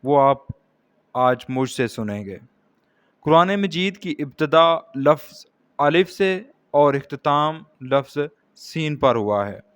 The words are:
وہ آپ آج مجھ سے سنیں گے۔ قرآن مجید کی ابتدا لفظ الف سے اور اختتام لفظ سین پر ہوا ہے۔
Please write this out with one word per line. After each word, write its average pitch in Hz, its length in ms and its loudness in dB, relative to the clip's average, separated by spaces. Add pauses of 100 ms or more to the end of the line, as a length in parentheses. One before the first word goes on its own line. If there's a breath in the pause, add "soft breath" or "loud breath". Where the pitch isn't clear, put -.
وہ 139 180 4
آپ 135 160 4 (760)
آج 127 360 0
مجھ 131 200 -2
سے 123 180 -4
سنیں 104 380 -8
گے۔ 95 120 -14 (800)
قرآن 175 420 2
مجید 185 360 -4
کی 170 220 -8
ابتدا 160 600 2 (160)
لفظ 143 500 -2 (320)
الف 160 340 2
سے 190 300 -2 (300)
اور 143 220 4
اختتام 147 720 -2 (180)
لفظ 135 360 -2 (380)
سین 151 400 -6
پر 127 200 2
ہوا 104 320 -2
ہے۔ 98 120 -14 (160)